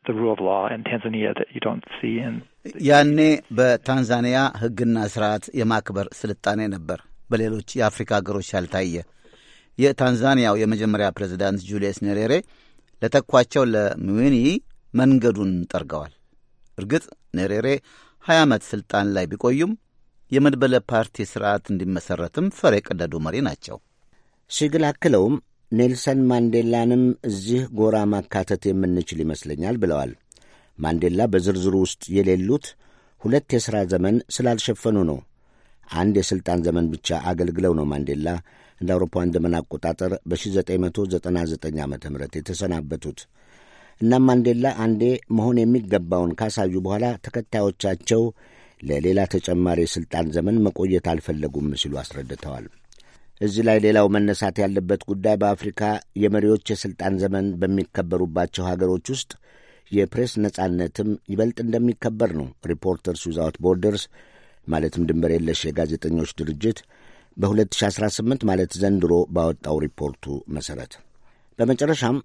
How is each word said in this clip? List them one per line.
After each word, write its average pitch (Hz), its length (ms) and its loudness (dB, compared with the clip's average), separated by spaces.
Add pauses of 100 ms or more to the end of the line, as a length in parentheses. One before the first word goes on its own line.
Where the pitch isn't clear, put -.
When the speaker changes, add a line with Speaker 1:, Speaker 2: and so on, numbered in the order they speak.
Speaker 1:
the - 120 -6
rule 113 180 0
of 104 100 -2
law 95 240 0
in 113 180 -6
Tanzania 110 480 -4
that - 180 -4
you 123 120 -12
don't - 320 -6
see 113 260 -6
in 117 160 -8 (480)
Speaker 2:
ያኔ 147 360 6 (320)
በታንዛኒያ 123 880 2 (180)
ሕግና 117 420 0 (100)
ስርዓት 107 360 -2 (100)
የማክበር 107 600 -2
ስልጣኔ 104 540 -4
ነበር፣ 87 300 -8 (300)
በሌሎች 110 440 -2
የአፍሪካ 113 400 -2
ሀገሮች 101 380 -2
ያልታየ። 92 440 -2 (840)
የታንዛኒያው 127 760 4
የመጀመሪያ 107 540 2
ፕሬዝዳንት 95 540 -2
ጁልየስ 98 360 -4
ኔሬሬ 104 320 0 (720)
ለተኳቸው 127 640 4
ለሙዊኒ 110 720 2 (580)
መንገዱን 117 580 4 (160)
ጠርገዋል። 78 440 -6 (680)
እርግጥ 117 260 -2 (300)
ኔሬሬ 101 320 -2 (580)
ሃያ 160 160 6
ዓመት 135 240 6
ስልጣን 101 480 -2
ላይ 95 140 0
ቢቆዩም 127 460 0 (580)
የመድበለ 135 440 4 (100)
ፓርቲ 110 420 -2
ስርዓት 104 400 -2
እንዲመሰረትም 90 840 -4
ፈር 147 240 2
የቀደዱ 87 460 -2
መሪ 78 220 -4
ናቸው። - 340 -8 (720)
Speaker 3:
ሲግል 151 340 0
አክለውም 135 500 2 (380)
ኔልሰን 123 520 2
ማንዴላንም 120 800 2 (200)
እዚህ 110 380 -2 (100)
ጎራ 110 240 2 (100)
ማካተት 98 580 -2
የምንችል 90 560 0
ይመስለኛል 78 580 -4
ብለዋል። 76 320 -2 (680)
ማንዴላ 85 480 0
በዝርዝሩ 92 540 2
ውስጥ - 300 -2
የሌሉት 95 560 2 (560)
ሁለት 139 300 0
የሥራ 110 240 0 (120)
ዘመን 92 280 2 (140)
ስላልሸፈኑ 113 760 0
ነው። 73 140 -2 (680)
አንድ 92 280 2
የሥልጣን 92 460 0
ዘመን 85 260 0
ብቻ 80 380 -4
አገልግለው 87 480 0
ነው 76 120 0
ማንዴላ 71 420 -4 (520)
እንደ 90 100 -4
አውሮፓውያን 90 420 0
ዘመን 87 220 0
አቆጣጠር 82 580 -4 (140)
በሺህ 87 260 -4
ዘጠኝ 95 280 0
መቶ 90 280 -2
ዘጠና 90 360 -2
ዘጠኝ 80 360 -6
ዓመተ 69 260 -8
ምህረት 69 280 -10
የተሰናበቱት። 80 840 -8 (840)
እናም 123 240 4
ማንዴላ 123 420 4 (120)
አንዴ 110 240 0 (280)
መሆን 113 280 2
የሚገባውን 95 760 0
ካሳዩ 104 460 -4
በኋላ 101 260 -2 (160)
ተከታዮቻቸው 107 1000 -2 (580)
ለሌላ 76 400 2 (100)
ተጨማሪ 90 500 0
የሥልጣን 82 520 -2
ዘመን 85 280 0
መቆየት 92 480 0
አልፈለጉም 76 680 -4
ሲሉ 69 200 -6
አስረድተዋል። 67 680 -12 (760)
እዚህ 104 240 0
ላይ 110 160 6
ሌላው 107 280 6
መነሳት 101 500 0
ያለበት 98 460 0
ጉዳይ 101 320 0
በአፍሪካ 101 440 -2 (360)
የመሪዎች 104 500 2
የሥልጣን 95 520 -4
ዘመን 98 280 0 (120)
በሚከበሩባቸው 90 1080 -2
ሀገሮች 92 460 0
ውስጥ 131 200 -6 (600)
የፕሬስ 101 480 0
ነጻነትም 95 720 -2 (180)
ይበልጥ 110 320 -2
እንደሚከበር 117 720 0
ነው። 78 140 -6 (200)
ሪፖርተርስ 85 580 -4
ዊዛውት 80 360 -4
ቦርደርስ 92 440 2 (640)
ማለትም 80 400 -2
ድንበር 82 260 2
የለሽ 82 300 0
የጋዜጠኞች 80 720 -4
ድርጅት 80 420 -4 (580)
በሁለት 104 360 2
ሺ - 120 -2
አስራ 101 240 -2
ስምንት 123 360 -2
ማለት 92 300 0
ዘንድሮ 92 380 2 (180)
ባወጣው 82 500 -2
ሪፖርቱ 73 440 -8 (240)
መሠረት 73 440 -12 (640)
በመጨረሻም 127 680 0